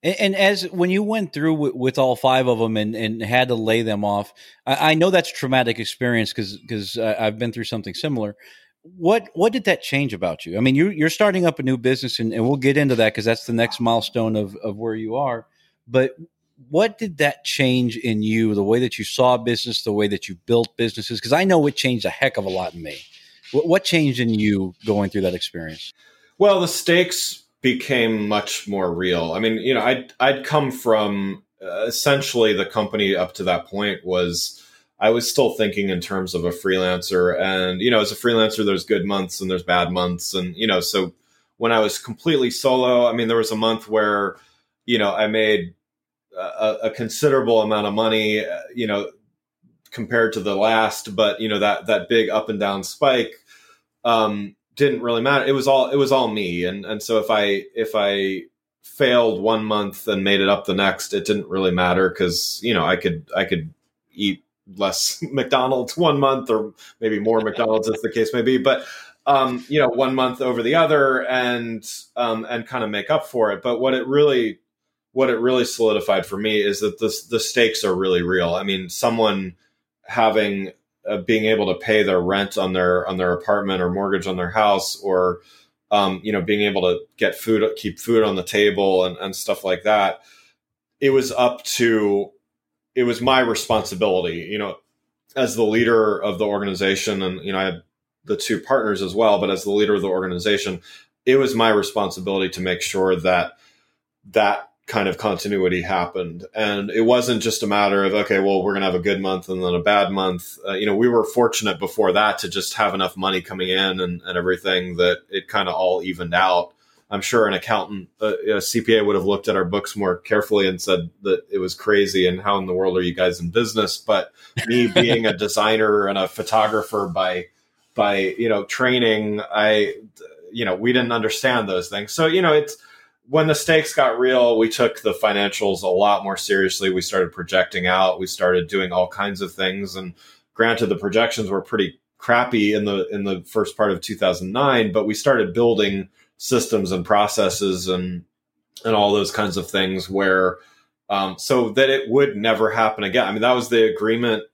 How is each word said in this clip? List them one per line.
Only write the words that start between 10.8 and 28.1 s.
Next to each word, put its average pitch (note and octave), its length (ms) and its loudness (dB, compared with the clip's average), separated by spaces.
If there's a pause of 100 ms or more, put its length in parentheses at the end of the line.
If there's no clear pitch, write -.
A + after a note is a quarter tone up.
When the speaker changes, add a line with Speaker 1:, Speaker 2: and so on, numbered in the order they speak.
Speaker 1:
you're D#3+ 220 0
starting F#3 340 2
up E3 140 0
a - 40 -6
new C3 140 0
business, B2+ 420 -2
and, A2+ 140 -2
and A2+ 160 0
we'll C#3+ 80 0
get C#3 220 2
into C3+ 180 2
that A2 180 2
'cause A2 120 -2
that's A2+ 180 0
the A#2 80 -6
next A#2 260 0
milestone A2+ 580 0
of, G2+ 200 -4
of G#2 220 -8
where A2+ 160 -6
you A2 220 -6
are. C3 300 -4 (400)
But C3 300 0 (540)
what G#3 260 0
did F#3 220 -8
that C#3+ 260 0
change B2+ 540 0
in A2 240 -2
you, A2 320 2
the G2+ 100 2
way A2 160 4
that B2 180 -4
you G#2 60 -6
saw B2 320 2
business, A#2 480 -4
the A2 80 -2
way G#2 160 0
that G2+ 220 -6
you F2+ 60 -12 (100)
built A#2 320 0
businesses? A2+ 420 -6
'Cause A#2 140 0
I F3 100 2
know E3+ 220 4
it C#3+ 100 -2
changed B2 300 -2
a F2+ 40 0
heck - 280 -2
of G2 80 -4
a F#2+ 40 -4
lot F2+ 220 -4
in E2+ 100 -14
me. D2 140 -12 (560)
What, D3+ 160 0
what F#3+ 160 2
changed C#3+ 340 2
in A#2 120 0
you G#2 420 0 (140)
going G2+ 240 0
through G2 120 -2
that F2+ 120 0
experience? D#2+ 580 -10 (460)
Speaker 2:
Well, G3 220 6
the E3+ 80 0
stakes - 760 0 (200)
became A#2 640 0